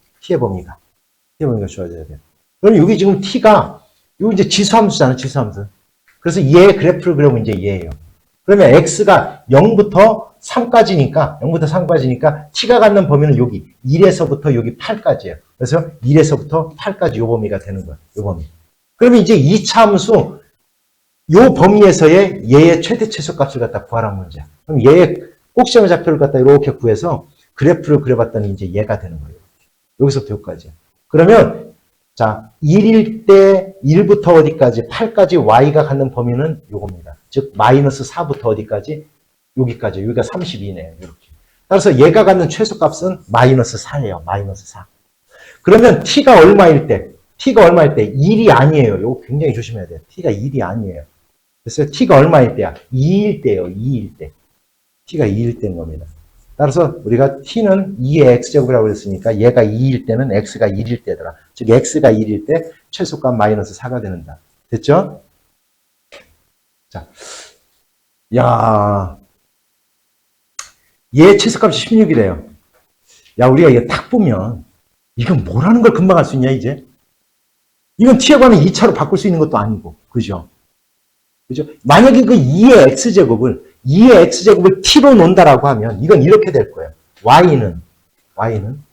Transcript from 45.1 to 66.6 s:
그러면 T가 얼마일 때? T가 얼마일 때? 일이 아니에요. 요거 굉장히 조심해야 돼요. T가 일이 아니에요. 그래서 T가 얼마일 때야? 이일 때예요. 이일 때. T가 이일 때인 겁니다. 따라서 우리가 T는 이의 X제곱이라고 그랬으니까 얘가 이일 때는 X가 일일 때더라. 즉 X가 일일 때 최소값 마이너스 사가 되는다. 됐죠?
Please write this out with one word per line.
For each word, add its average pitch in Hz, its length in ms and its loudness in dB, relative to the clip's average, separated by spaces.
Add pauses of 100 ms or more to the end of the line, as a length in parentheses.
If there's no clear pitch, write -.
그러면 226 400 4
T가 262 380 4
얼마일 175 480 6
때? - 220 -4 (280)
T가 220 280 2
얼마일 156 280 2
때? 117 100 0
일이 175 460 0
아니에요. 127 500 2
요거 123 260 -8
굉장히 143 280 -4
조심해야 113 320 -12
돼요. 80 220 -18
T가 170 220 -8
일이 120 320 -6
아니에요. 92 420 -10 (600)
그래서 147 260 -6
T가 185 280 0
얼마일 143 380 2
때야? 92 180 -6 (160)
이일 170 500 -2
때예요. 92 280 -4
이일 107 480 -8
때. - 160 -20 (720)
T가 151 200 -4
이일 113 320 -4
때인 95 180 -10
겁니다. 78 300 -14 (500)
따라서 151 380 -2 (100)
우리가 131 380 -2
T는 196 560 -4
이의 139 360 0
X제곱이라고 123 500 -2
그랬으니까 101 540 -6
얘가 120 240 2
이일 117 440 -2
때는 123 260 -4
X가 107 360 -4
일일 110 340 -8
때더라. 85 320 -12 (200)
즉 110 160 -4
X가 127 400 2
일일 107 340 -2
때 165 260 -4 (200)
최소값 139 440 -6
마이너스 107 400 -2
사가 123 260 -10
되는다. 85 380 -14 (320)
됐죠? - 520 -2 (1700)